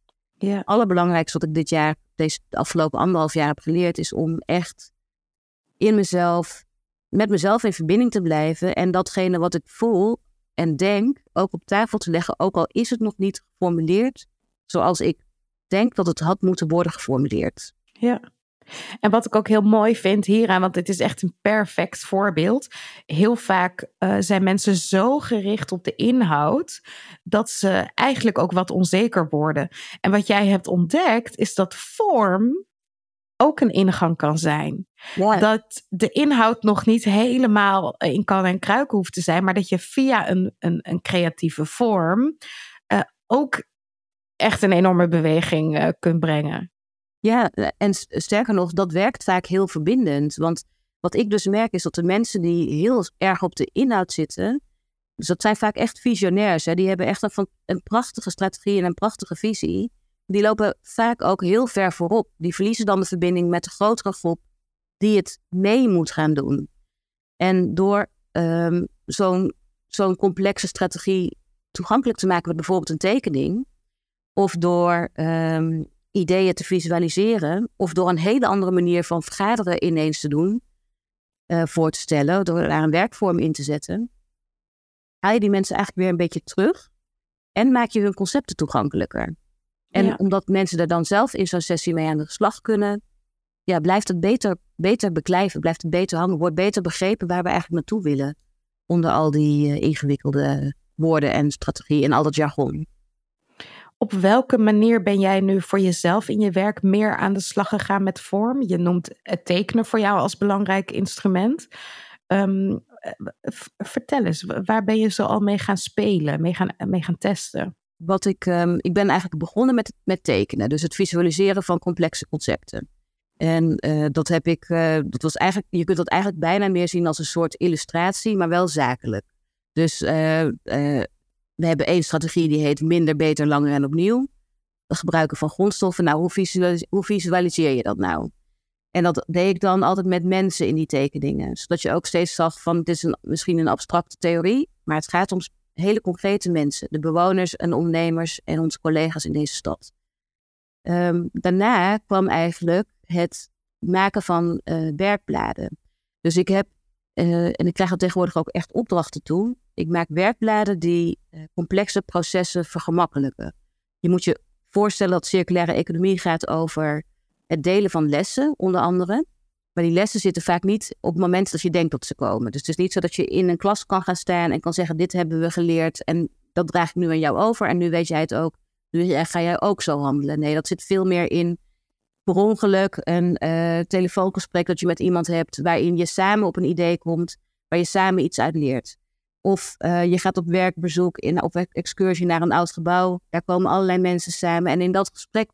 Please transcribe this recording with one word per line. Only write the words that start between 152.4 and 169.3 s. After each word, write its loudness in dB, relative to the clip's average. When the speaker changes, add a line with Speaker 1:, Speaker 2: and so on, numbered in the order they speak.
Speaker 2:
het -4
maken 0
van, -2
eh, -4
werkbladen. -4
Dus 0
ik 2
heb, 0
eh, 0
en -2
ik 0
krijg 0
er 0
tegenwoordig 0
ook -2
echt -6
opdrachten -2
toe. -2
Ik -6
maak -2
werkbladen 0
die, 0
eh, -18
complexe -2
processen -2
vergemakkelijken. -2
Je 0
moet 2
je 0
voorstellen 2
dat 0
circulaire 0
economie 0
gaat -2
over -2
het -2
delen 2
van 0
lessen, 0
onder 0
andere. 0